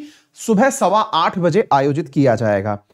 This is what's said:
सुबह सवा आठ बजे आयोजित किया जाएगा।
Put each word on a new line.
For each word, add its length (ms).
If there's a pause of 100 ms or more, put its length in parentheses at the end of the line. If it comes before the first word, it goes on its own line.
(380)
सुबह 340
सवा 280
आठ 400
बजे 340
आयोजित 360
किया 260
जाएगा। 400 (180)